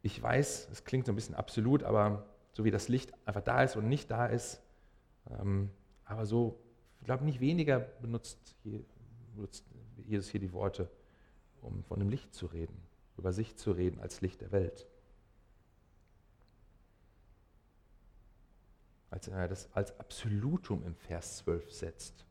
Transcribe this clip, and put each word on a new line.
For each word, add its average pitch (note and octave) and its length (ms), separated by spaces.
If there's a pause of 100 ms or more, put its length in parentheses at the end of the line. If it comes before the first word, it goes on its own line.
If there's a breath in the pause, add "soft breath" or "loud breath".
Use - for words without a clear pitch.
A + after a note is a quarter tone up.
ich A2 220
weiß, B2 500
es - 120
klingt C3 200
so A2+ 80
ein G2 40
bisschen - 180
absolut, A#2+ 480
aber G#2 420 (280)
so G#2+ 120
wie G#2+ 60
das G2+ 180
Licht B2+ 240 (140)
einfach G2+ 160
da B2+ 200
ist C3+ 140
und A2 120
nicht D3 220
da A#2 140
ist, - 380 (680 soft breath)
ähm, G2 400 (380)
aber A2 180
so, A2+ 340 (420)
ich - 40
glaube, C3 200
nicht C3+ 160
weniger D3 400
benutzt, - 840
Je-, G#2+ 200 (500)
benutzt G2+ 300 (420)
Jesus G2+ 220
hier G#2 120
die F#2 120
Worte, F#2 360 (720 soft breath)
um G2 240
von E2+ 140
dem G2 100
Licht B2+ 240
zu - 140
reden, E2 340 (380)
über F#2 140
sich A2 240
zu - 160
reden F2+ 280
als - 200
Licht F#2 200
der - 120
Welt. F#2+ 340 (4000)
Als - 180
er F#2 200
das - 240
als - 280
Absolutum A2 840
im E2+ 100
Vers - 440
zwölf E2+ 320
setzt. - 600